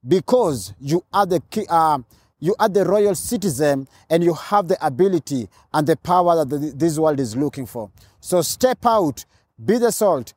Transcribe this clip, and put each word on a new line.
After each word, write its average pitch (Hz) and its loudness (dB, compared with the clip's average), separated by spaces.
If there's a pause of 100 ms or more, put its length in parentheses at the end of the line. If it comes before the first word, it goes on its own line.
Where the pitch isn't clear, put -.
because 165 0
you 143 -4
are 202 2
the 175 0 (100)
ki-, 214 -6
uh, 160 2 (400)
you 170 -2
are 214 2
the 190 2
royal 202 2
citizen, 143 -2 (200)
and 170 2
you 170 2
have 202 -2
the - 0
ability 143 -2 (260)
and 151 2
the 160 2
power 175 2
that 151 0
the, 147 -4
this 156 0
world 156 0
is 113 -4
looking 135 -4
for. 107 -12 (300)
So 180 0
step - 0
out, 202 0 (400)
be 214 2
the 233 2
salt 170 -2